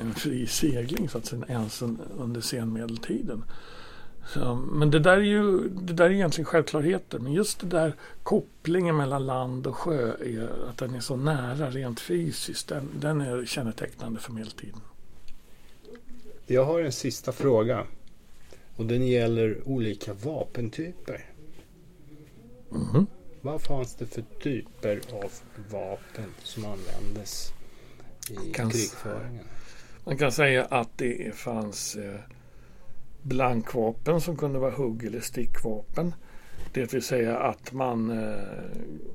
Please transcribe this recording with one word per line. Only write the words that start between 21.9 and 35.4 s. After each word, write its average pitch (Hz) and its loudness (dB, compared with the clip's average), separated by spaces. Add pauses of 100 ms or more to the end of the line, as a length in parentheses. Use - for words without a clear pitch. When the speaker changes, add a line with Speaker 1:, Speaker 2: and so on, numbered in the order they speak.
Speaker 1:
Mhm. 156 4 (340)
Speaker 2:
Vad 151 0
fanns - 6
det 117 -6
för 117 -8 (200)
typer 110 -2 (120)
av 101 -6 (400)
vapen 98 -8 (120)
som - -8
användes 104 0 (800)
i 107 -10
Speaker 1:
Man - -4
kan 117 0
s-, 113 0
Speaker 2:
krigföringen? 110 -4 (600)
Speaker 1:
man 139 -2
kan 139 4
säga 135 6
att 117 0
det 117 -2
fanns, 107 -6
eh, 101 -8 (1040)
blankvapen 127 2
som 160 -2
kunde 135 0
vara 127 2
hugg- 117 -2
eller 110 -4
stickvapen. 120 4 (580)